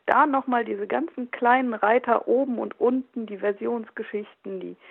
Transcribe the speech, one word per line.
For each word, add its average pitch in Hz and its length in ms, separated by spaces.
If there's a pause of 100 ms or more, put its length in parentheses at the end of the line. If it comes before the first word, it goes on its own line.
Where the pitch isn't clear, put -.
da 254 200
noch 269 200
mal 240 200
diese 208 220
ganzen 254 440
kleinen 247 420
Reiter 226 540
oben 247 320
und 214 220
unten, 247 460
die 202 100
Versionsgeschichten, 208 1200
die 180 160 (160)